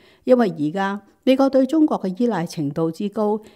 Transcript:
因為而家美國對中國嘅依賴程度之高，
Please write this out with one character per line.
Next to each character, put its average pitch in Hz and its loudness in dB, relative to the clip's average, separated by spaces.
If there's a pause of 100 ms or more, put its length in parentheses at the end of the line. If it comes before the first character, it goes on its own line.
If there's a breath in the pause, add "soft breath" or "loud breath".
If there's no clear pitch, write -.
(260 soft breath)
因 254 4
為 220 2
而 147 -2
家 196 -4 (220 soft breath)
美 262 4
國 269 4
對 262 2
中 302 2
國 247 -2
嘅 185 -4
依 240 2
賴 185 -2
程 151 -6
度 165 -2
之 208 -6
高， 214 -2 (160 loud breath)